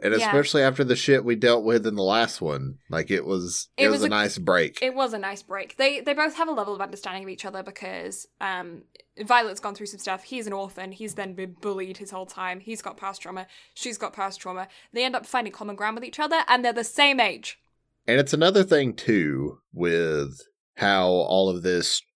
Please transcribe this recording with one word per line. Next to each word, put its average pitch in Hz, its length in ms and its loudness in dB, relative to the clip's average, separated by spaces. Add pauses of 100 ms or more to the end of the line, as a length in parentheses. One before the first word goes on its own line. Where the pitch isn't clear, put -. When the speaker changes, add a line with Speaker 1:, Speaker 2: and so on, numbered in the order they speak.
Speaker 1:
And 104 120 2
Speaker 2:
Yeah. 113 120 2
Speaker 1:
especially 143 340 4
after 135 220 2
the 123 120 4
shit 131 300 4
we 120 100 2
dealt 117 300 4
with 113 220 4
in 104 80 0
the 101 80 0
last 110 360 2
one. 67 380 -4 (140)
Like, 82 180 -4
it 92 160 0
was, 90 500 -4
it - 100 2
Speaker 2:
It - 20 4
Speaker 1:
was - 100 4
Speaker 2:
was 107 60 0
Speaker 1:
a - 20 2
Speaker 2:
a, 98 40 0
Speaker 1:
nice 104 280 0
break. - 460 2
Speaker 2:
it 254 100 -2
was 262 200 -2
a 220 60 -8
nice 196 220 -8
break. - 360 -12
They, 277 240 0
they 285 120 -2
both 302 220 0
have 330 120 -2
a 320 60 -6
level 208 220 -4
of 185 40 -12
understanding 196 440 -8
of 190 60 -12
each - 140 -14
other 190 200 -10
because, 190 640 -12 (120)
um, 185 440 -8 (360)
Violet's 214 400 0
gone 208 140 -8
through 208 140 -12
some 202 120 -14
stuff. 190 260 -8
He's 247 200 -8
an 208 80 -6
orphan. 190 380 -10
He's 202 240 -12
then 190 180 -10
been 180 260 -12
bullied 190 380 -8
his 196 140 -16
whole 190 160 -10
time. 185 320 -8
He's 220 240 -12
got - 140 -12
past 196 260 -10
trauma. 185 240 -12 (260)
She's 226 240 -10
got - 160 -8
past 196 260 -6
trauma. 185 280 -10 (260)
They 240 100 -2
end 254 120 -2
up 220 100 -4
finding 226 260 -4
common 208 240 -12
ground 208 200 -4
with 233 100 -10
each - 140 -12
other, 302 280 0
and 247 160 4
they're 240 80 2
the 226 120 -4
same 277 360 4
age. 196 400 -2 (480)
Speaker 1:
And 123 120 6
it's 139 140 2
another 185 300 6
thing, 143 300 4
too, 73 680 2 (140)
with 82 640 0 (380)
how 98 300 4
all 92 420 4
of 90 140 -4
this, 87 380 0 (140)